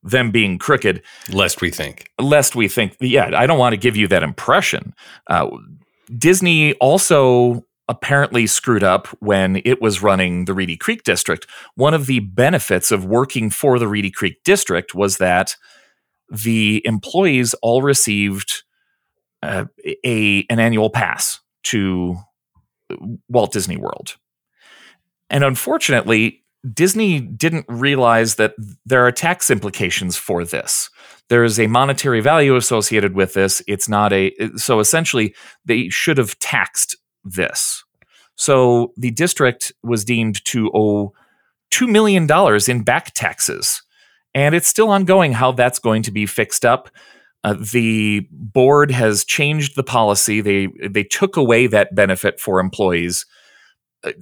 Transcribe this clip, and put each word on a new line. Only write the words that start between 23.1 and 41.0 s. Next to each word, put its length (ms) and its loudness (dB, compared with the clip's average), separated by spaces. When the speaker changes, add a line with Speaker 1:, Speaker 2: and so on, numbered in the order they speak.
Speaker 1:
Walt 240 0
Disney 240 -4
World. 400 -12
And 160 0
unfortunately, 1000 0
Disney 480 0
didn't 480 -4
realize 680 2
that 180 0
there 200 4
are 60 4
tax 380 -2
implications 680 -4
for 280 -6
this. 440 -6
There 160 4
is 140 0
a 80 4
monetary 540 2
value 360 4
associated 580 0
with 200 0
this. 320 0
It's 220 -4
not 240 2
a, 200 0
so 220 0
essentially, 560 0
they 240 -2
should 300 -2
have 200 -4
taxed 580 -4
this. 580 -6
So 600 2
the 140 -4
district 600 -2
was 220 -4
deemed 420 -2
to 280 -2
owe 380 0